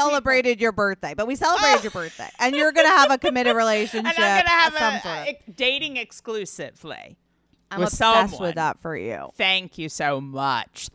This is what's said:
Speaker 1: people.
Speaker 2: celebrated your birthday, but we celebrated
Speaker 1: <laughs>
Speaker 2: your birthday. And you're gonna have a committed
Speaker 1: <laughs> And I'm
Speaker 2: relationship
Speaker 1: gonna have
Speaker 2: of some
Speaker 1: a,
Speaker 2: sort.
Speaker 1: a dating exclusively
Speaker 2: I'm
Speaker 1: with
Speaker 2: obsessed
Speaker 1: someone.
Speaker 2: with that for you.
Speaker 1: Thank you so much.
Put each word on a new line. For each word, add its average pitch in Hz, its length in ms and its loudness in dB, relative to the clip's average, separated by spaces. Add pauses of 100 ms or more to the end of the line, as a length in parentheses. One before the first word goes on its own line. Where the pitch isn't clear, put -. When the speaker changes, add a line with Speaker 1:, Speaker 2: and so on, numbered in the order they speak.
Speaker 1:
people. 294 100 2
Speaker 2:
celebrated 254 480 0
your 220 140 0
birthday, 190 400 -4
but 208 140 -4
we 254 100 -4
celebrated 359 460 2
Speaker 1:
<laughs> - 20 -
Speaker 2:
your - 60 -6
birthday. 165 480 -10
And 262 180 0
you're 302 160 2
gonna 320 160 6
have 294 220 6
a 269 80 4
committed 254 320 0
Speaker 1:
<laughs> - 0 -
And 233 80 2
I'm 226 80 2
Speaker 2:
relationship 220 500 0
Speaker 1:
gonna 349 320 4
have 339 240 4
Speaker 2:
of 311 60 -4
some 302 160 0
Speaker 1:
a, 240 80 -6
Speaker 2:
sort. 170 260 -8
Speaker 1:
a - 260 -12
dating 277 440 -4 (460)
exclusively - 720 -14 (560)
Speaker 2:
I'm 196 80 -8
Speaker 1:
with 190 100 2
Speaker 2:
obsessed 226 420 4
Speaker 1:
someone. 185 160 -6
Speaker 2:
with 165 80 -6
that 156 240 -2
for 160 160 -10
you. 90 400 -10
Speaker 1:
Thank 190 420 -2
you 156 100 -8
so 143 320 -4
much. 135 760 -6